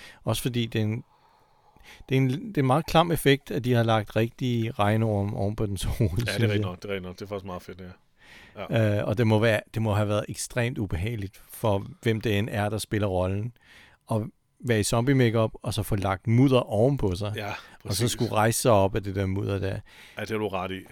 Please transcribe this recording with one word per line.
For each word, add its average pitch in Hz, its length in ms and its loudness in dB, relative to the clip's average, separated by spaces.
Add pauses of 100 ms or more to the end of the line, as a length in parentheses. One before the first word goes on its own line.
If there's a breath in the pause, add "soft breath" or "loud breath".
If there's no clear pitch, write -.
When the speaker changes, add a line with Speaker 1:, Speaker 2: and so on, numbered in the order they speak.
(240 loud breath)
Speaker 1:
Også - 180 -2
fordi 120 240 -2
den 113 380 -2 (1040 soft breath)
det 135 60 0
er 131 60 4
en, 131 100 4
det - 260 -6
er 151 60 2
en 131 40 2
meget 135 200 2
klam 170 260 4
effekt, 139 380 2
at 151 140 -4
de 123 80 2
har 117 100 4
lagt 110 340 0
rigtige 117 540 0
regnorm 104 640 0
oven 104 220 -2
på 110 100 -2
den 98 180 -4
hoved, - 260 0
Speaker 2:
Ja, 85 60 -6
det 117 120 0
er 101 40 -2
Speaker 1:
synes 104 100 0
Speaker 2:
rigtigt 107 100 2
Speaker 1:
jeg. 104 60 2 (120)
Speaker 2:
nok, 90 120 -10
det - 20 -12
er 104 100 -10
rigtigt 92 120 -6
nok. 90 120 -10
Det - 60 -12
er 95 40 -12
faktisk 98 180 -8
meget 90 160 -10
fedt, 92 180 -16
ja. 92 40 -14 (840 loud breath)
Ja. 107 300 2
Speaker 1:
Øh, - 80 -2
og 107 100 0
det 120 80 4
må 110 120 6
være, 110 220 2 (140)
det 110 80 -4
må 110 120 0
have 104 140 0
været 104 200 -2
ekstremt 120 500 -4
ubehageligt 98 720 -6
for, 101 360 -2 (160)
hvem 110 180 0
det 104 180 0
end 101 140 0
er, 104 160 -2
der 107 100 -4
spiller 104 300 -2
rollen, 95 440 -2 (580 soft breath)
at 117 60 0 (500)
være 113 140 2
i - 20 4
zombie-makeup, 117 680 2 (120)
og 110 120 -6
så 104 80 -2
få 113 140 -2
lagt 95 300 -2
mudder 123 340 6
ovenpå 110 540 2
sig, 104 220 -6
Speaker 2:
Ja, 104 120 -6
Speaker 1:
og 101 60 -8 (280 loud breath)
så - 60 -10
Speaker 2:
præcis. 110 220 0
Speaker 1:
skulle 107 220 -2
rejse 107 280 2
sig 127 120 4
op 98 240 4
af 104 60 -4
det 98 120 -6
der 98 120 0
mudder 101 320 -2
der. 98 220 -4 (360 loud breath)
Speaker 2:
Ja, - 40 -8
det 107 100 -8
har 107 80 -2
du 107 100 -2
ret 92 220 -4
i. 95 100 -8 (120)